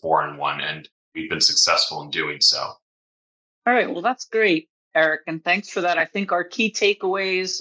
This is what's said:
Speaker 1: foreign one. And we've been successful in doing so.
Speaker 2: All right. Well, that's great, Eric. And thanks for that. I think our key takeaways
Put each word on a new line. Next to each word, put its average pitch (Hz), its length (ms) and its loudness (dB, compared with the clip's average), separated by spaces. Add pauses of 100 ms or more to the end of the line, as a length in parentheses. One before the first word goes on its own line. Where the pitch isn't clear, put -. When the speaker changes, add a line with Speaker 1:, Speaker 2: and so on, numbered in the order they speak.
Speaker 1:
foreign 76 360 0
one. 73 240 -4
And 78 280 -8 (260)
we've 80 160 -8
been 82 100 -2
successful 80 600 2
in 73 80 -16
doing 73 300 -4
so. 67 200 2 (1080)
Speaker 2:
All 247 80 4
right. 190 160 2
Well, 170 120 -6
that's 247 240 -2
great, 202 420 2 (260)
Eric. 156 320 2
And 160 160 -6
thanks 190 260 0
for 196 120 -4
that. 175 180 2
I 165 60 2
think 196 260 -4
our 175 140 2
key 214 260 -2
takeaways 190 920 0